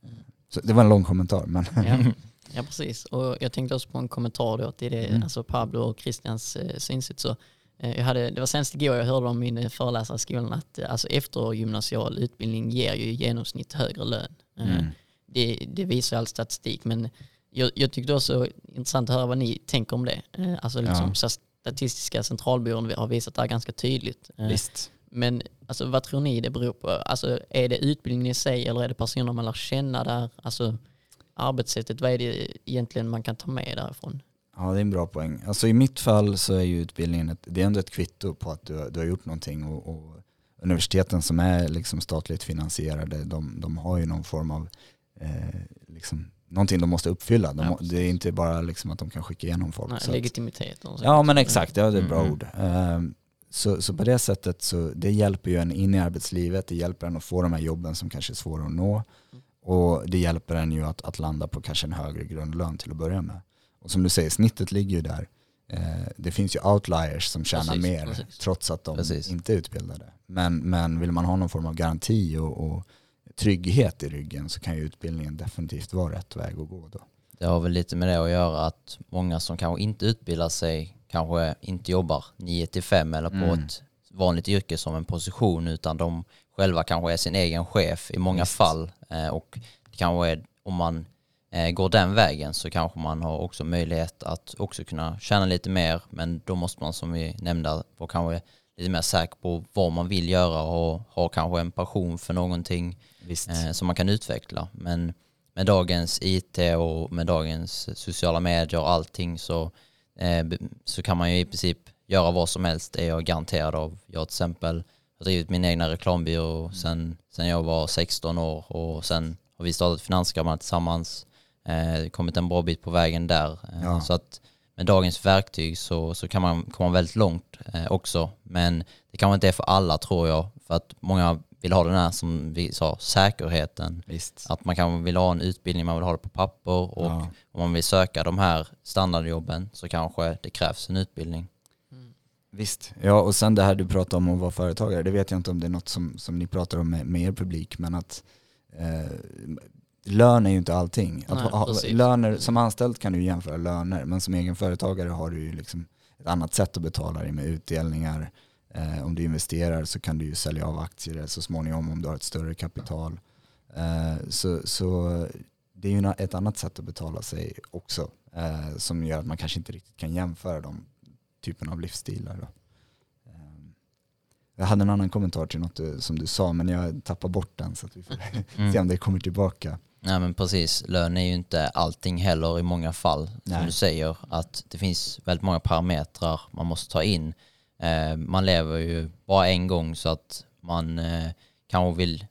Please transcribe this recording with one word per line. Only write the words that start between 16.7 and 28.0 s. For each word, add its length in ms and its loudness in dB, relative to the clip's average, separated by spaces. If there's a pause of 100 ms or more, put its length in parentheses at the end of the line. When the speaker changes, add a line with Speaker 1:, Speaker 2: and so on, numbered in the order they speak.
Speaker 1:
men 240 -2 (420)
jag, 240 0
jag 180 2
tyckte 220 -2
också 320 2 (280)
intressant 360 -2
att 60 4
höra 100 2
vad 120 0
ni 280 0
tänker 300 -2
om 80 0
det. 180 -4 (100)
Eh, 300 -4
alltså 180 -4
liksom 280 2
Speaker 2:
Ja. 60 -2
Speaker 1:
så 140 0 (320)
Statistiska 640 -4
centralbyrån 720 -2
har 100 0
visat 280 -2
det 60 -2
här 80 0
ganska 240 -4
tydligt. 680 -4
Eh, 100 -2
Speaker 2:
Visst. 420 -2 (200)
Speaker 1:
men 320 0 (240)
alltså, 200 -6
vad 160 2
tror 180 -2
ni 200 2
det 100 -2
beror 220 -2
på? 180 -8
Alltså, 500 -2 (100)
är 180 2
det 100 0
utbildningen 520 0